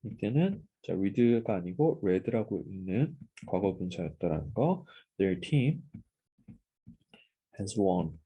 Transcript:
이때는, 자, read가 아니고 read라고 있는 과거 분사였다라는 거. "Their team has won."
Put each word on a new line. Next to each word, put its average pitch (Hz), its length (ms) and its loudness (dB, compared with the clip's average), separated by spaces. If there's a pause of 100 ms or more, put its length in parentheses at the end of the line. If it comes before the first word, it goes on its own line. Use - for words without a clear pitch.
이때는, 135 640 0 (160)
자, 90 120 -4
read가 113 600 4
아니고 92 480 0
read라고 98 680 0
있는 95 480 -2 (300)
과거 95 300 0
분사였다라는 85 760 -4
거. 170 320 0 (320)
"Their 92 240 2
team 143 420 0 (1800)
has 101 200 -4
won." 87 480 2